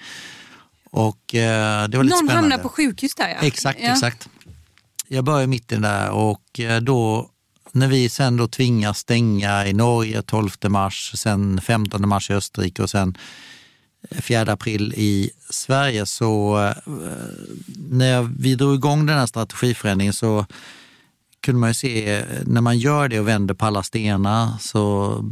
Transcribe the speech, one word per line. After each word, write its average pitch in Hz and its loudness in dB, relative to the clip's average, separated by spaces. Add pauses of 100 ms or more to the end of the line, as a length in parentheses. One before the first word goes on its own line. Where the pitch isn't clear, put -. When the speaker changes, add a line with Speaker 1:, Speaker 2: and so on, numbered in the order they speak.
(920)
Speaker 1:
Och, 110 -4
eh, 110 0
det 117 -4
var 135 4
lite 330 4
Speaker 2:
Någon 320 2
Speaker 1:
spännande. - 2
Speaker 2:
hamnar 294 2
på 254 -6
sjukhus 269 -2
där, - -4
ja. - -8
Speaker 1:
Exakt, 139 -2
Speaker 2:
Ja. 240 0
Speaker 1:
exakt. - -2 (800)
Jag 131 -2
började 143 2
mitten 117 -2
där, 101 0
och, 107 -2
eh, 117 0
då, 117 0 (420)
när 131 4
vi 127 4
sen 123 0
då 117 2
tvingas 113 0
stänga 101 2
i 98 0
Norge 113 2
tolfte 104 -2
mars, 98 0
sen 98 0
femtonde 104 0
mars 101 0
i 101 2
Österrike 98 -4
och 98 -2
sen 92 0 (920)
fjärde 113 -2
april 104 -4
i 101 0 (200)
Sverige, 131 -2
så, 104 0
eh, - -6 (1000)
när 127 4
jag, 123 2 (160)
vi 131 2
drog 139 2
igång 147 2
den 151 2
här 123 2
strategiförändringen, 104 0
så 107 0 (960)
kunde 123 2
man 117 2
ju 113 0
se, 110 -2
eh, - -4 (220)
när 120 2
man 120 4
gör 143 2
det 110 0
och 104 0
vänder 101 0
på 110 -2
alla 101 0
stenar, 107 0
så 104 0 (160)